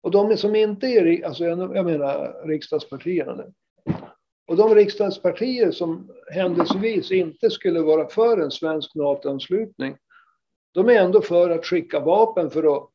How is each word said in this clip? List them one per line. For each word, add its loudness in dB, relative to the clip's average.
Och -4
de 4
som -2
inte 0
är 4
ri-, 2
alltså -6
jag, -4
jag 0
menar -4
riksdagspartierna -6
nu. -16
Och -2
de 4
riksdagspartier 0
som -6
händelsevis -2
inte 0
skulle -2
vara 2
för 2
en -2
svensk -6
nato-anslutning, -4
de 2
är 6
ändå 6
för 2
att -2
skicka -2
vapen 2
för 2
att -10